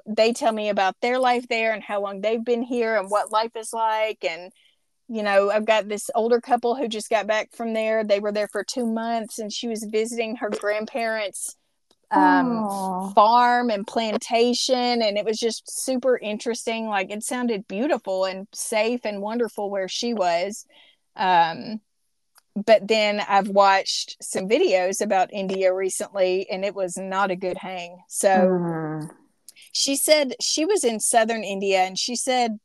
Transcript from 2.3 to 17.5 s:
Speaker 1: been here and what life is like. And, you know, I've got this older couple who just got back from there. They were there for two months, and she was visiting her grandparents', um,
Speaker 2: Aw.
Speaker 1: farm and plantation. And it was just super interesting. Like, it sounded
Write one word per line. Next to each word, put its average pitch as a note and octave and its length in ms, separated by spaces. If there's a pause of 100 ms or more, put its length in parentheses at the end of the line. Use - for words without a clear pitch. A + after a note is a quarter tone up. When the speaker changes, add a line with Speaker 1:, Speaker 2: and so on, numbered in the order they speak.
Speaker 1:
been A#3 200
here A#3+ 340
and F#3+ 140
what F#3+ 200
life A3+ 240
is A3+ 200
like. A3 500
And, F3 260 (580)
you A3 140
know, G3+ 280
I've G#3+ 160
got G#3+ 220
this G#3 260
older A#3 260
couple A#3+ 340
who C4+ 140
just G#3+ 220
got G#3 160
back G#3+ 280
from A3+ 200
there. A3 280
They G#3 160
were G#3 140
there G#3 160
for G3+ 160
two B3 220
months, A3+ 520
and G#3+ 140
she - 160
was A3 160
visiting A3+ 520
her G#3+ 120
grandparents', G#3+ 1080 (560)
um, G3+ 540
Speaker 2:
Aw. F#3+ 500
Speaker 1:
farm A#3+ 540
and G#3 180
plantation. A#3+ 1160
And G#3 160
it G3+ 80
was A3 120
just - 320
super B3+ 460
interesting. A3+ 720
Like, G3 220
it G#3+ 120
sounded A#3+ 460